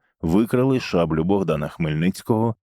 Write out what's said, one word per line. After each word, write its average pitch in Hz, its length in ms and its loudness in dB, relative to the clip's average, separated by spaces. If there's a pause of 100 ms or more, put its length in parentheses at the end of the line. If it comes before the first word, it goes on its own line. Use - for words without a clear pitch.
(220)
викрали 120 580 2
шаблю 80 440 0
Богдана 82 440 0
Хмельницького 92 960 -2